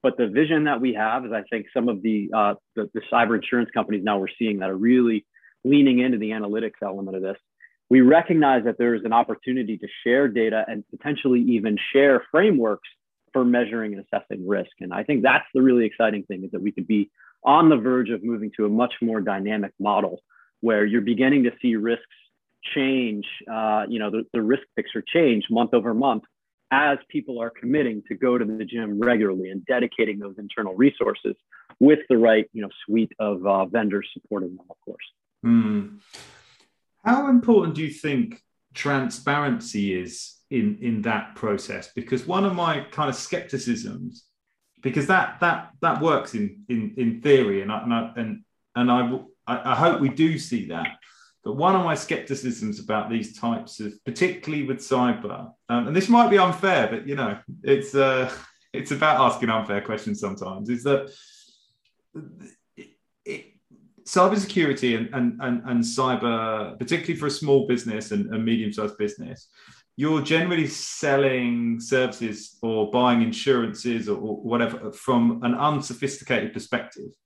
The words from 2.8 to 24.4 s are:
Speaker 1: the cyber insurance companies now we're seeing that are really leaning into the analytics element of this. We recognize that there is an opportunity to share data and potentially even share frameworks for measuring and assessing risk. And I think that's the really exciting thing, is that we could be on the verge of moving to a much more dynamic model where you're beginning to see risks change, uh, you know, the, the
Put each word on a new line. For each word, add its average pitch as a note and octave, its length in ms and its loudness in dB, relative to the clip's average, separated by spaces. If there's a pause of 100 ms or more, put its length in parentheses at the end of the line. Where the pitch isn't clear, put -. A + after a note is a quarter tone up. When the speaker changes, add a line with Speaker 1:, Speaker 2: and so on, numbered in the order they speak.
Speaker 1:
the A2 60 -6 (120)
cyber A#2 220 2
insurance A#2 400 -2
companies G#2 300 -2
now G#2 140 0
we're F#2+ 100 -4 (100)
seeing G#2 220 -2
that F#2+ 100 -2
are F#2+ 60 -4
really A#2 500 4 (380)
leaning C3+ 340 6
into B2 200 2
the G#2+ 120 -4
analytics G#2+ 520 -4
element G2 340 -6
of F#2 60 -4
this. F#2+ 140 -6 (520)
We C3 120 8
recognize C#3+ 640 6
that A#2 140 -2
there A#2+ 160 2
is G#2 100 -4
an A2+ 80 -2
opportunity A#2 640 0
to G2+ 120 -12 (160)
share B2+ 240 4
data A2 400 0
and A2 200 -10
potentially C3+ 520 0
even A2+ 360 2 (160)
share C#3 380 4
frameworks D3 580 2 (440)
for C3 120 2
measuring A#2 500 0
and G2 100 -12
assessing G2+ 420 -8
risk. F#2+ 240 -2 (100)
And F2+ 120 -10
I G2+ 100 -4
think C3 200 0
that's B2+ 300 2
the C3 100 4
really B2 220 6
exciting G#2+ 380 0
thing, F#2+ 220 -10
is F2 80 -12
that F2 100 -6
we G2+ 80 0
could F#2 160 -8
be G#2 240 0 (320)
on D#3 260 6
the D3+ 80 8
verge A#2+ 340 0
of G2+ 120 -4
moving A2 340 -6
to G#2+ 100 0
a - 20 2
much A#2 320 0
more A2 200 0
dynamic G2+ 580 -4
model G2 420 0 (400)
where A2 240 2
you're G#2+ 160 2
beginning B2+ 440 2
to A#2+ 80 2 (100)
see A#2 140 2
risks A2+ 280 -2 (680)
change, B2+ 520 -2 (240)
uh, A2 380 0
you A2+ 100 -4
know, G#2 120 -2
the, A2 220 -4
the A#2 100 0